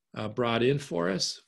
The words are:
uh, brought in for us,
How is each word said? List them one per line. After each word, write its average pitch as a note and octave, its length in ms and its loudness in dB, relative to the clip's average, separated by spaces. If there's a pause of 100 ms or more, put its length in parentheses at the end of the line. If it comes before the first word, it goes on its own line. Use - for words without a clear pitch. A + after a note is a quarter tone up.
(140)
uh, G#2+ 140 -6
brought A#2 340 0
in C#3 160 4
for F2 320 -2
us, - 380 -2